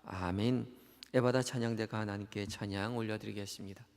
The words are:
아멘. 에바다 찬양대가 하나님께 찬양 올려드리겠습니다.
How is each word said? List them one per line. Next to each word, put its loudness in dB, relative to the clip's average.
아멘. 2
에바다 6
찬양대가 0
하나님께 -2
찬양 -2
올려드리겠습니다. -4